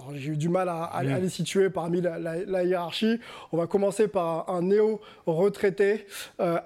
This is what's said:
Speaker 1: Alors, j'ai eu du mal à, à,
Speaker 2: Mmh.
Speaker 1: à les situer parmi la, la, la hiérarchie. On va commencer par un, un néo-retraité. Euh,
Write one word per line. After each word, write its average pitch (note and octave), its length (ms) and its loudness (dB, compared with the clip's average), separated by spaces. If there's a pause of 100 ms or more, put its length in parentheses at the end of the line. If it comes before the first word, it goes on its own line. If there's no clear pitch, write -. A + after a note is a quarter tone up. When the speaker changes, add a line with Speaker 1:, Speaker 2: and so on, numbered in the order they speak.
Speaker 1:
Alors, C#3+ 160 -12
j'ai C#3+ 160 -6
eu D#3 40 -2
du D3+ 120 0
mal F3+ 200 2
à, E3 140 -4
à, E3 220 -4
Speaker 2:
Mmh. C3+ 80 0
Speaker 1:
à C#3 80 0
les F#3 80 0
situer F#3+ 420 0
parmi E3+ 300 -2
la, E3+ 180 -2
la, E3 260 -4
la F#3 200 0
hiérarchie. F3+ 560 0 (320)
On E3 40 0
va E3 120 0
commencer G3+ 400 2
par E3 420 -2
un, F#3 60 -2
un F3 60 0
néo-retraité. G3+ 1400 2 (340)
Euh, E3+ 260 0